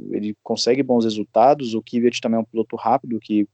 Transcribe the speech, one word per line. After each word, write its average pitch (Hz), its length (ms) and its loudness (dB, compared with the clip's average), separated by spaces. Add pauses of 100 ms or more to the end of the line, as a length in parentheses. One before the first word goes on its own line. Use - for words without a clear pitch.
(100)
ele 104 320 -6
consegue 123 400 0
bons 123 220 2
resultados. 113 680 2
O 110 80 -4
Kvyat 120 380 0
também 113 180 0
é - 20 0
um 113 40 -2
piloto 113 320 -6
rápido 117 420 -2
que 104 360 0